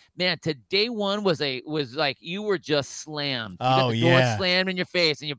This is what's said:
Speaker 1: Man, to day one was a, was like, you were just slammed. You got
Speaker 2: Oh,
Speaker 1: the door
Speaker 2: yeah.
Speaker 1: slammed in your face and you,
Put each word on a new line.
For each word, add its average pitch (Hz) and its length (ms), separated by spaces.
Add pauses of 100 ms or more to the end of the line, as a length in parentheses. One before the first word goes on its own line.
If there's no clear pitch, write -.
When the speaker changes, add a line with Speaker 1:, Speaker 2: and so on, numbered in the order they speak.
(160)
Speaker 1:
Man, 180 260
to 160 120
day 190 340
one 208 360
was 165 160
a, 135 260
was 147 300
like, 143 240
you 185 220
were 202 160
just 139 420
slammed. 139 540
You 120 120
got 131 200
Speaker 2:
Oh, 123 40
Speaker 1:
the 113 100
door 123 100
Speaker 2:
yeah. 127 260
Speaker 1:
slammed 185 320
in 185 80
your 180 100
face 165 360
and 151 60
you, 143 100